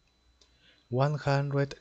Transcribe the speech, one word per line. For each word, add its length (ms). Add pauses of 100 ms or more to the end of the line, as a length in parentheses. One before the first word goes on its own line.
(880)
One 240
hundred 680